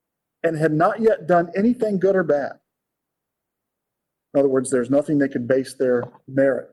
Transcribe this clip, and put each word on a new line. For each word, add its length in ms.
and 120
had 160
not 280
yet 260
done 300
anything 420
good 160
or 80
bad. 300
In 60
other 100
words, 220
there's 200
nothing 280
they 100
could 200
base 260
their 300
merit. 440